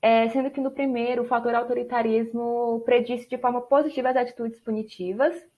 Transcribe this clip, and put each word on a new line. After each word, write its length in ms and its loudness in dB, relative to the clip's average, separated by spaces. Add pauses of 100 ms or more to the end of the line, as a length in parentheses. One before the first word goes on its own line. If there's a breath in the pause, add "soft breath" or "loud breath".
é, 280 6
sendo 220 -2
que 100 -6
no 80 0
primeiro 540 -2
o 40 -4
fator 280 0
autoritarismo 1300 0
predisse 420 0
de 120 -8
forma 220 0
positiva 480 2
as 80 2
atitudes 420 -4
punitivas 760 -2 (220)